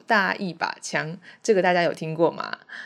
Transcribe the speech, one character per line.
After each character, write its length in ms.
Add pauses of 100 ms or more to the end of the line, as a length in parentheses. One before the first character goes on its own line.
大 300
一 180
把 260
枪”， 380 (240)
这 100
个 80
大 120
家 100
有 100
听 220
过 160
吗？ 260 (300)